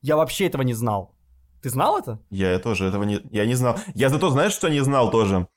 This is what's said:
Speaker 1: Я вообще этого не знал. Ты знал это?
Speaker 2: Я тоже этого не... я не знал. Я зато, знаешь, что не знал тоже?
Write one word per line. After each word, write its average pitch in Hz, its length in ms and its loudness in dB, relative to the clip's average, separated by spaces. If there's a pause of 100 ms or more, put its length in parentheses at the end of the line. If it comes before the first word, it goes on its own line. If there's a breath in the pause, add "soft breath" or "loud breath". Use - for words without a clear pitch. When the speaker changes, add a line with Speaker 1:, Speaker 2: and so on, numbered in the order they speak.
Speaker 1:
Я 151 160 2
вообще 160 280 0
этого 147 160 0
не 127 140 0
знал. 110 400 -4 (480)
Ты 131 80 -4
знал 208 260 2
это? 113 220 -8 (100)
Speaker 2:
Я 95 300 0
тоже 95 260 -2
этого 98 200 -2
не... 104 160 -2 (100)
я 104 160 0
не 123 80 0
знал. 123 200 0 (200 loud breath)
Я 131 140 2
зато, 156 200 0
знаешь, 147 220 2
что 180 180 -2
не 147 120 0
знал 131 280 2
тоже? 98 480 2